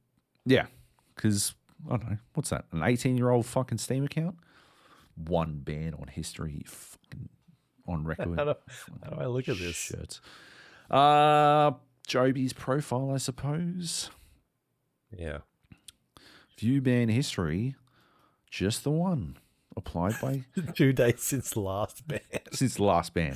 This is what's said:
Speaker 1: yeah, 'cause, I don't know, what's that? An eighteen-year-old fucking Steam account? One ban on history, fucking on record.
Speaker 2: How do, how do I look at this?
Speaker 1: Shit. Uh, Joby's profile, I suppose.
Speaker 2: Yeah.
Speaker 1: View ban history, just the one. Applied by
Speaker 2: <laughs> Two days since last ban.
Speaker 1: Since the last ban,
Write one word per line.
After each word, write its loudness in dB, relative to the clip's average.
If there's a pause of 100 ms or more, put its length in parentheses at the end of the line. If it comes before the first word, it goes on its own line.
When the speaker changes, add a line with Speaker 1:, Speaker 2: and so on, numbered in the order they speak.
(460)
Speaker 1:
yeah, 4 (480)
'cause, 0 (320)
I -2
don't -6
know, -4 (160)
what's -4
that? -4
An -2
eighteen-year-old 2
fucking -2
Steam -2
account? -4 (760)
One -2
ban -6
on -12
history, -8
fucking -18 (560)
on -4
record. -2
Speaker 2:
How 0
do, 0 (500)
how -14
do -8
I -4
look -2
at -2
this? -6
Speaker 1:
Shit. -10 (680)
Uh, 6 (340)
Joby's 2
profile, -2
I 0
suppose. -4 (1080)
Speaker 2:
Yeah. -8 (1160)
Speaker 1:
View 2
ban 4
history, 0 (760)
just -2
the -2
one. 0 (380)
Applied -2
by -2 (140)
Speaker 2:
<laughs> -6
Two 6
days 4
since -4
last -4
ban. -6 (320)
Speaker 1:
Since 0
the 2
last 4
ban, -2